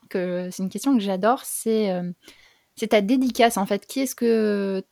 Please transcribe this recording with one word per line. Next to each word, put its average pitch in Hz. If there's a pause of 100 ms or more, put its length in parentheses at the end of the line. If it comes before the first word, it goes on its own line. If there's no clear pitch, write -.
(100)
que, 180
c'est 185
une 190
question 269
que 233
j'adore, 202
c'est, 220
euh, 180 (680)
c'est 220
ta 214
dédicace 233
en 202
fait. 202
Qui -
est-ce 262
que 208